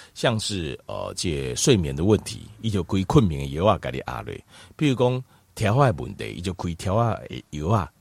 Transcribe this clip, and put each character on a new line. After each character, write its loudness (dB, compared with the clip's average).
像 0
是， -4
呃， -8
这 -2
睡 4
眠 0
的 -2
问 6
题， -12
他 -2
就 0
开 0
困 4
眠 0
的 -6
药 -2
啊， 6
给 -6
你 -8
压 -8
落。 -10
譬 2
如 2
讲， 2
调 2
的 6
问 -8
题， -8
他 -8
就 -2
开 -4
调 -2
的 -2
药 -4
啊， 2